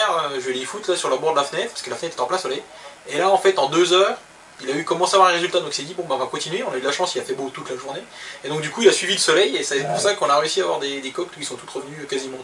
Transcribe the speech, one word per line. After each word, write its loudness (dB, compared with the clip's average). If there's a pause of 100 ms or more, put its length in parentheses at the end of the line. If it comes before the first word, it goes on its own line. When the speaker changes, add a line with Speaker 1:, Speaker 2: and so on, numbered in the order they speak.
(340)
Speaker 1:
euh, -4
je -6
vais 0
les -4
foutre, -4
là, 0
sur -2
le 2
bord 0
de 0
la 4
fenêtre, -4
parce -12
que -8
la -6
fenêtre -8
est 0
en 0
plein 0
soleil. -4 (480)
Et -4
là, 4
en 6
fait, 4
en 2
deux 4
heures, 6 (440)
il -6
a 0
eu -2
commencé 2
à 8
avoir 8
un 4
résultat, 0
donc -4
il -4
s'est -6
dit, -12
bon, -6
bah, -4
on 0
va -2
continuer, -4
on -6
a -4
eu -6
de -2
la 0
chance, -2
il -2
a -4
fait -4
beau -6
toute -10
la -6
journée. -10 (400)
Et -8
donc, -2
du -4
coup, -4
il 10
a 10
suivi 0
le 0
soleil, 4
et -2
c'est -2
pour -2
Speaker 2:
Ouais. -2
Speaker 1:
ça 2
qu'on 0
a 4
réussi 0
à 2
avoir 0
des, -4
des -8
coques -6
qui -12
sont -8
toutes -14
revenues, -10
quasiment -6